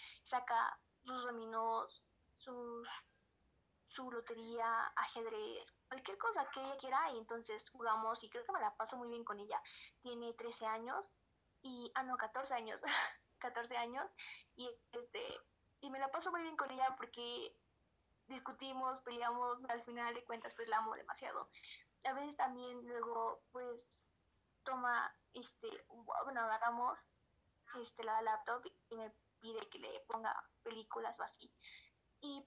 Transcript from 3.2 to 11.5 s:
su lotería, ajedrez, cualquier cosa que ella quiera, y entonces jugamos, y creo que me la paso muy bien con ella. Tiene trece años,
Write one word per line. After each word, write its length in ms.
su 260
lotería, 720
ajedrez, 760
cualquier 300
cosa 340
que 100
ella 160
quiera, 340
y 60
entonces 540
jugamos, 520
y 60
creo 160
que 60
me 100
la 140
paso 220
muy 120
bien 140
con 160
ella. 220
Tiene 320
trece 340
años, 460